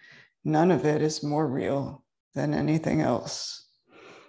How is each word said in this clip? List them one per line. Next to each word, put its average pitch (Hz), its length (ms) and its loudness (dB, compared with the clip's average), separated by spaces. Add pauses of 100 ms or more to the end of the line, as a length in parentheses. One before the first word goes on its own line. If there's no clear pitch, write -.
(440)
None 156 260 4
of 160 140 2
it 151 180 2
is 156 220 -2
more 147 240 0
real 135 560 -4 (300)
than 147 200 -2
anything 151 460 0
else. - 680 -4 (600)